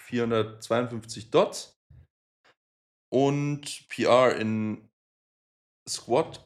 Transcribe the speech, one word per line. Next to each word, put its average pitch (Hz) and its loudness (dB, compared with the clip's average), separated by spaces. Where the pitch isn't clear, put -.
vierhundertzweiundfünfzig 117 -4
Dots - 0
und 143 0
P - -6
R 123 6
in 110 -4
Squat - -2